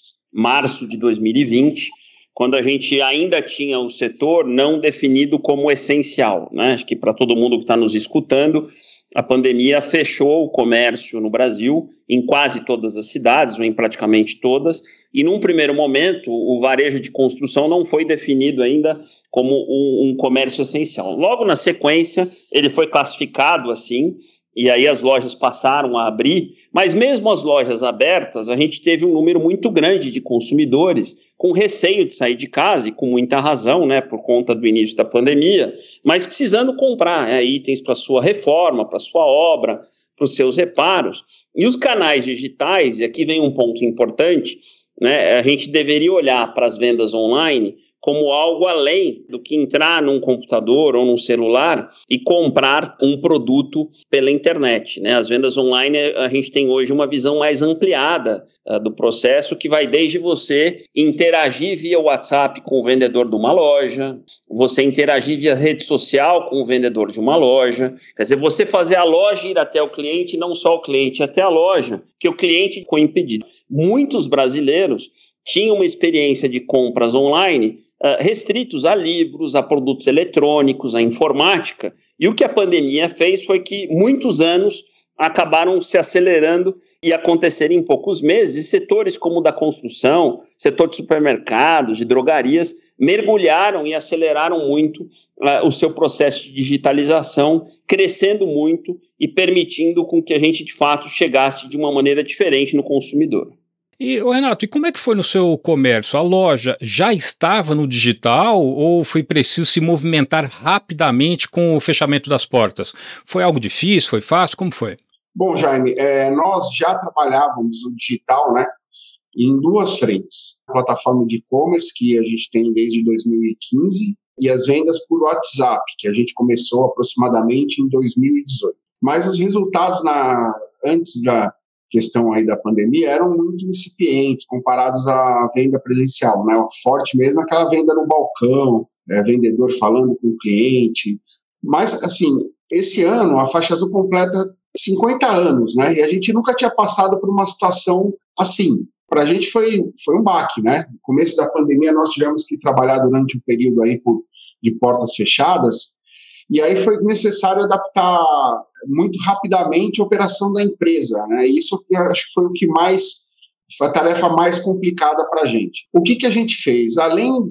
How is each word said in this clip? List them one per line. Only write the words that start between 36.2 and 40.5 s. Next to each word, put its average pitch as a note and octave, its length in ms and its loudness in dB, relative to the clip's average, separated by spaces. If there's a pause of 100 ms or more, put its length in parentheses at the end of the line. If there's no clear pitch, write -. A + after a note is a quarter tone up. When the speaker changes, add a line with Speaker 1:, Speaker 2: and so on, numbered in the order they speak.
Speaker 1:
precisando B3 520 -2
comprar, F3 500 0
né, B2 180 0
itens C3 360 -2
pra B2 160 -2
sua B2+ 260 0
reforma, D#3+ 680 0
pra - 120 -6
sua E3 260 0
obra, C#3 540 2 (360)
pros C#3 200 -2
seus B2+ 200 2